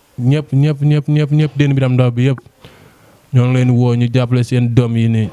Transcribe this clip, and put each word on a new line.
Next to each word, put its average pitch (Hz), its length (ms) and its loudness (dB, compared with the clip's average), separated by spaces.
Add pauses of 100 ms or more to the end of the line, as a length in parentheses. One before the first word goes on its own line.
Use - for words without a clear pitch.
(180)
Ñëpp, 139 340 -2
ñëpp, 143 300 0
ñëpp, 147 260 0
ñëpp, 151 240 0
ñëpp, 151 240 0
Déni 139 180 -2
Biram 131 200 0
Ndaw 123 160 2
bi 123 180 -2
yëpp. 131 100 -2 (920)
Ñoo 123 140 2
ngi 127 100 0
leen 127 140 2
woo 120 240 2
ñu 120 180 0
jàppale 123 320 0
seen 120 300 -2
doom 117 220 2
yi 113 120 0
nii. 110 240 0